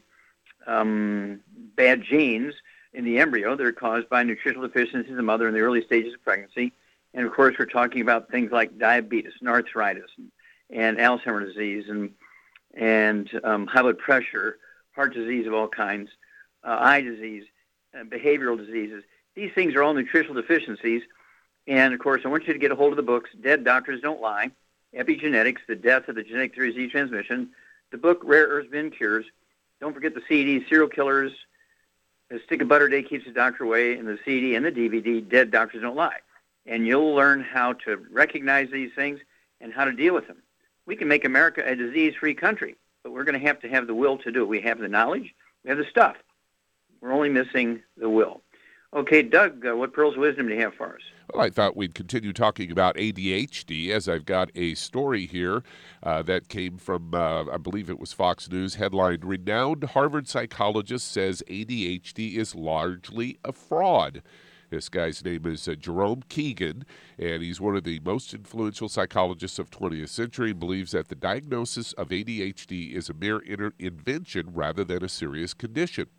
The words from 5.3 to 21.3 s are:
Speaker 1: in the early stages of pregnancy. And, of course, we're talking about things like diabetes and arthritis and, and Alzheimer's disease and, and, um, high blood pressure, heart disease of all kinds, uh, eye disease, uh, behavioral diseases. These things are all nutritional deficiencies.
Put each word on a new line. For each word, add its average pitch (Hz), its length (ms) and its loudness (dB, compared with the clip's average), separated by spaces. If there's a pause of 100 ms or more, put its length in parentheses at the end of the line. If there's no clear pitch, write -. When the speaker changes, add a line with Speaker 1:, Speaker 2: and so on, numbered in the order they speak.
Speaker 1:
in 110 60 0
the 110 60 2
early 117 220 4
stages 117 300 2
of 120 100 -20
pregnancy. 104 520 -2 (400)
And, 123 100 -2
of 117 80 -2
course, 135 260 6
we're 170 60 0
talking 123 380 0
about 117 280 2
things 120 220 -2
like 113 260 0
diabetes 113 600 2
and 123 80 -6
arthritis 107 720 -2
and, - 120 -20 (380)
and 113 300 0
Alzheimer's 117 560 2
disease 104 340 -6
and, 104 220 -4 (640)
and, 107 560 2 (140)
um, 107 220 0
high 127 140 2
blood 123 160 4
pressure, 110 600 -2 (360)
heart 139 200 -2
disease 117 320 -4
of 110 80 -2
all 110 140 0
kinds, 104 420 -4 (520)
uh, 117 160 -2
eye 135 220 6
disease, 110 440 -8 (540)
uh, 117 60 -14
behavioral 123 540 0
diseases. 107 440 -8 (320)
These 202 200 -8
things 170 200 2
are 139 80 6
all 151 120 4
nutritional 139 480 0
deficiencies. 117 580 0 (680)